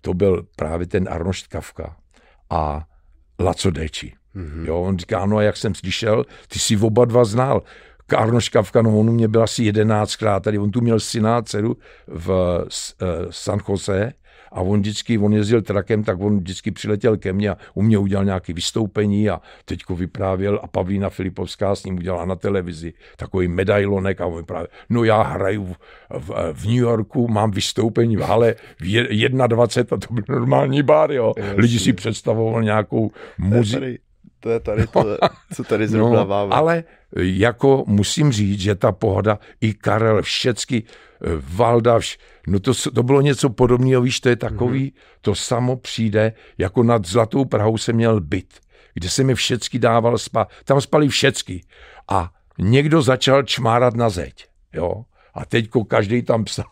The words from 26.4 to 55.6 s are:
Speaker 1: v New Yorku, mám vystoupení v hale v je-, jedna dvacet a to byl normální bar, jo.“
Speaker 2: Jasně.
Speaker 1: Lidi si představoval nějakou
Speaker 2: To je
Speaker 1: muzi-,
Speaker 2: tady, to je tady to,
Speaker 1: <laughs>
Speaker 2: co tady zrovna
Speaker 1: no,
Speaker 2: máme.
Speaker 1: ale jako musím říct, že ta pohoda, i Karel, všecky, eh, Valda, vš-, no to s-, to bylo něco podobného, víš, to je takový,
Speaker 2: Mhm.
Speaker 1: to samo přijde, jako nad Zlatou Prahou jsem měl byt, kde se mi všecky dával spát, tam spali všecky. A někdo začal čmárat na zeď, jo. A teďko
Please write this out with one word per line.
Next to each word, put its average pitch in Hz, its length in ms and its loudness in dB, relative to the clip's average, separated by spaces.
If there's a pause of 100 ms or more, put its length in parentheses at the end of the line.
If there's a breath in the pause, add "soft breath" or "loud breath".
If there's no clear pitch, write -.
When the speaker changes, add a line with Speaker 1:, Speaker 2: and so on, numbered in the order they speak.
Speaker 1:
v 85 120 -10
New 113 100 2
Yorku, 117 520 0
mám 110 240 2
vystoupení 110 680 0
v - 40 -2
hale 113 340 2 (260 loud breath)
v 82 40 -10
je-, 110 280 0
jedna 123 340 2
dvacet 117 460 2
a - 40 -2
to 101 160 -10
byl 117 160 -4
normální 135 540 0
bar, 151 280 4
jo.“ 113 260 0
Speaker 2:
Jasně. 101 240 -6
Speaker 1:
Lidi 120 180 4
si 104 140 2
představoval 113 680 -2
nějakou 107 460 0
Speaker 2:
To - 340 -12 (120)
je 120 60 4
Speaker 1:
muzi-, 107 120 0
Speaker 2:
tady, 131 260 -6 (400)
to 113 100 -8
je 117 100 0
tady 107 280 -2
to, 110 300 0 (160)
Speaker 1:
<laughs> - 220 -20
Speaker 2:
co 127 80 -8
tady 107 240 0
zrovna 110 320 4
Speaker 1:
no, 98 80 0
Speaker 2:
máme. 101 280 0
Speaker 1:
ale 165 280 2 (320 soft breath)
jako 110 720 2
musím 107 440 2
říct, 101 280 0
že 98 160 0
ta 110 160 0
pohoda, 101 480 0 (220 loud breath)
i 110 120 0
Karel, 110 480 2
všecky, 120 600 -4 (400 loud breath)
eh, - 40 -4 (280)
Valda, 117 420 4
vš-, - 200 -4 (300 soft breath)
no 95 120 2
to 123 140 0
s-, - 180 -4
to 123 120 0
bylo 139 180 4
něco 143 280 2
podobného, 123 520 4
víš, 127 180 0
to 127 100 2
je 120 60 4
takový, 123 480 -4
Speaker 2:
Mhm. 135 80 -6 (300 soft breath)
Speaker 1:
to 101 140 0
samo 123 400 -2
přijde, 110 580 -2 (240 loud breath)
jako 98 260 0
nad 117 220 2
Zlatou 113 400 0
Prahou 110 320 0
jsem 117 180 -2
měl 113 260 2
byt, 80 320 -6 (400 soft breath)
kde 90 160 -6
se 135 140 0
mi 131 120 2
všecky - 440 -4
dával 117 380 2
spát, - 320 -2 (160 loud breath)
tam 139 160 4
spali 151 260 2
všecky. 110 540 -2 (460 loud breath)
A 90 220 -2 (300)
někdo 143 420 4
začal 131 420 4
čmárat 120 520 2
na 117 140 2
zeď, 82 380 -8 (260)
jo. 113 300 -6 (300 soft breath)
A - 120 -10
teďko 113 380 0